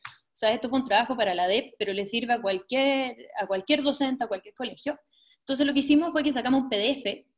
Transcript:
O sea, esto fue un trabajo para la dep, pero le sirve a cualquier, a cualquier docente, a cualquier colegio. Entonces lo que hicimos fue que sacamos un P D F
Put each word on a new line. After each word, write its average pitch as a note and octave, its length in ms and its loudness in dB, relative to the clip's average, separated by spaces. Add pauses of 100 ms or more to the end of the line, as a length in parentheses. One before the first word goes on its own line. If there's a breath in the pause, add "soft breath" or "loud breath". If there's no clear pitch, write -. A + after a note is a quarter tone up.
(260 loud breath)
O - 100 -20
sea, A3 160 2
esto A#3+ 160 -4
fue C4 120 0
un B3+ 40 0
trabajo A#3+ 320 2
para G3+ 160 0
la F3+ 140 0
dep, G#3 320 0
pero G3 140 -2
le G3 120 -4
sirve A#3 280 -2
a A#3+ 100 0
cualquier, B3+ 760 0 (240)
a G3 60 -4
cualquier G3 360 0
docente, C4+ 420 0
a - 20 -4
cualquier G3+ 260 -8
colegio. B3+ 460 -8 (400 soft breath)
Entonces C4+ 260 0
lo C#4+ 80 2
que C#4 60 0
hicimos D4 320 4
fue D#4 140 0
que D4 80 0
sacamos B3+ 300 2
un C4 60 -6
P - 80 -2
D G#3 140 0
F C4 360 -6 (120)